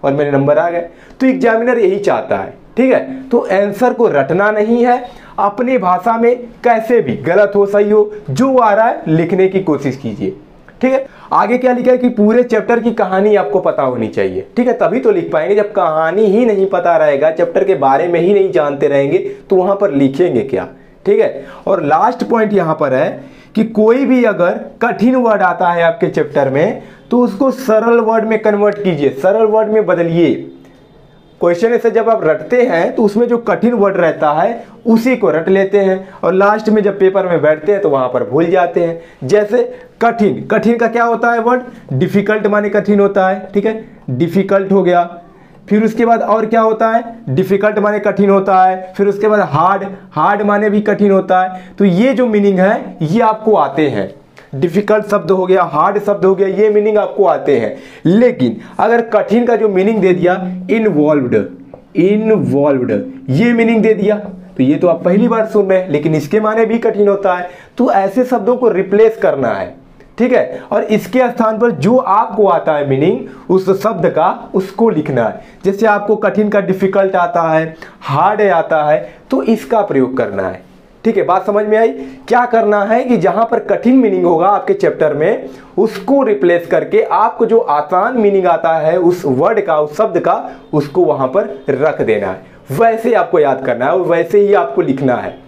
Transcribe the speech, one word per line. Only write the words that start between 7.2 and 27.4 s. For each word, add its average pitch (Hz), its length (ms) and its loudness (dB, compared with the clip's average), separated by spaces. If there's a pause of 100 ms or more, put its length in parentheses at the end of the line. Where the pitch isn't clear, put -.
हो 202 100 4
सही 202 240 0
हो, 208 220 2 (180)
जो 254 280 0
आ 220 160 4
रहा 202 120 2
है - 220 -2
लिखने 170 400 2
की 190 140 0
कोशिश 139 340 -2
कीजिए, 101 400 -8 (460)
ठीक 262 120 2
है। 269 120 -2 (280)
आगे 208 240 2
क्या 247 160 0
लिखा 247 180 0
है 247 60 4
कि 247 120 0
पूरे 226 340 2
chapter 233 360 0
की 226 140 0
कहानी 202 420 0
आपको 185 240 0
पता 156 240 -2
होनी 120 240 -2
चाहिए, 95 380 -4 (120)
ठीक 240 100 2
है, 240 60 0
तभी 190 260 0
तो 233 120 0
लिख 165 220 -2
पाएंगे। 170 220 0
जब 202 180 -2
कहानी 165 520 0
ही 214 200 2
नहीं 196 220 0
पता 180 300 0
रहेगा, 151 340 2
chapter 170 320 0
के 185 140 2
बारे 139 300 2
में 170 120 0
ही 180 140 2
नहीं 190 180 2
जानते 147 360 0
रहेंगे, 139 300 2 (320)
तो 196 60 2
वहां 185 200 2
पर 202 180 -2
लिखेंगे 139 500 0
क्या, 92 240 -6 (380)
ठीक 208 140 2
है। - 260 -2 (220)
और 185 160 -2
last 170 400 0
point 214 300 0
यहाँ 160 260 0
पर 139 140 0
है 160 300 -2 (320)
कि 220 100 2
कोई 226 400 2
भी 247 200 2
अगर 196 340 0 (220)
कठिन 247 360 0
word 220 240 2
आता 175 300 0
है 170 120 0
आपके 165 260 0
chapter 143 400 0
में, 156 320 0 (300)
तो 240 80 2
उसको 247 320 0